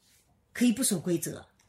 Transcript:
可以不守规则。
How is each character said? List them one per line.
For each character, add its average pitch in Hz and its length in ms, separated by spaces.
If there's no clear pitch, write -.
可 - 100
以 247 80
不 220 100
守 202 180
规 170 180
则。 - 280